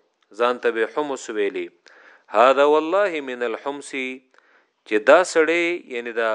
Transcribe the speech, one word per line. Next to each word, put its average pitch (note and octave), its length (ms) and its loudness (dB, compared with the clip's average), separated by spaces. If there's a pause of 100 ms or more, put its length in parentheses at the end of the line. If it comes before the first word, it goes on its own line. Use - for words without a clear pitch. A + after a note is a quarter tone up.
(320)
ځان A#2+ 340 -2
ته A2+ 140 0
به A2 180 -2
حمص C#3+ 320 -6
ویلي. F#2+ 400 -4 (640)
«هذا C3 420 6
والله E3 480 0
من B2+ 220 -8
الحمص»، C#3 520 -8 (920)
چې G#2+ 180 0
دا D3 160 8
سړی، E3+ 720 0
یعنی A#2+ 160 -8
دا A2+ 240 -2